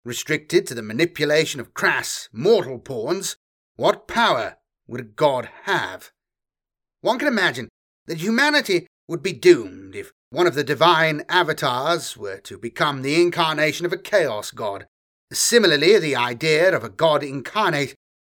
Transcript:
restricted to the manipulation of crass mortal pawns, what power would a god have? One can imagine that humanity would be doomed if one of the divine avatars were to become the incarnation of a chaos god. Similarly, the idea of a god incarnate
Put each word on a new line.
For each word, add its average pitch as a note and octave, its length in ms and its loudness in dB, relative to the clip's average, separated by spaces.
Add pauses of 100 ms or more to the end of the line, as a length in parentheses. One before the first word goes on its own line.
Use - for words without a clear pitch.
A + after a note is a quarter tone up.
restricted D#3 640 -2
to C3 80 -10
the A2+ 60 -8
manipulation D3+ 800 0
of - 140 -14
crass - 580 -2
mortal C3+ 480 2
pawns, C#3 580 -6 (380)
what G3+ 320 0
power D3+ 500 0 (300)
would A#2+ 140 -10
a A#2 40 -12
god B2 440 0 (140)
have? E3+ 480 -4 (920)
One A3 180 0
can C#4+ 80 0
imagine D#3+ 420 0 (380)
that D#3+ 140 -8
humanity A3+ 680 0 (200)
would D#3 140 -8
be F#3 120 -4
doomed G2 640 2
if G2+ 160 -14 (180)
one E3+ 180 2
of C3+ 80 0
the C#3+ 80 -2
divine D#3 680 2
avatars D#3 880 -2
were G2 220 -10
to - 180 -18
become C3+ 440 -4
the D3 200 2
incarnation D#3+ 640 0
of D#3+ 80 -2
a - 40 -8
chaos C3 540 -2
god. G2+ 360 -8 (440)
Similarly, F#3 680 4
the D3+ 160 -2
idea D3+ 600 2
of B2 80 -2
a A2+ 60 -10
god D3+ 340 2
incarnate C#3+ 720 -4 (300)